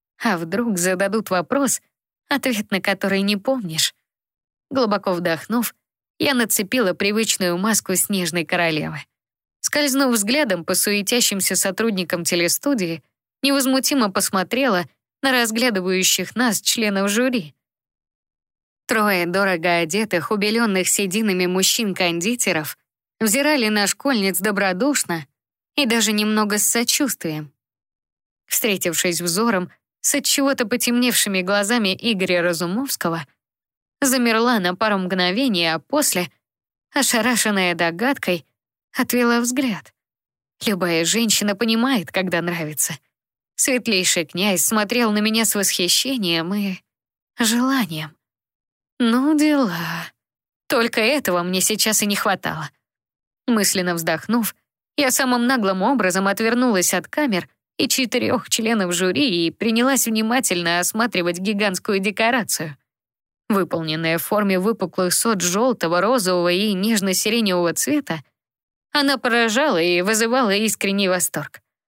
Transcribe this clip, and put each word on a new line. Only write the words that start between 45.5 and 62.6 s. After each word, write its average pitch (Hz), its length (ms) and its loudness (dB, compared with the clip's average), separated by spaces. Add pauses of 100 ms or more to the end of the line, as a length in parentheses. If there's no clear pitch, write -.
восхищением 185 960 0
и 202 240 -2 (600)
желанием. 226 760 0 (840)
«Ну, 262 380 2
дела. 175 720 0 (560)
Только 233 340 0
этого 214 420 0
мне 180 180 -2
сейчас 214 400 0
и 208 60 0
не 202 80 0
хватало». 160 560 -4 (720)
Мысленно 190 480 0
вздохнув, 170 640 -2 (420)
я 269 140 2
самым 247 340 2
наглым 196 380 2
образом 196 440 2
отвернулась 226 680 2
от 180 120 -4
камер 220 400 -2 (300)
и - 100 0
четырёх 240 640 -2
членов 220 460 0
жюри 185 500 0
и 165 60 0
принялась 233 560 0
внимательно 214 720 0
осматривать 180 580 -2
гигантскую 202 640 -2
декорацию. 208 760 -2 (760)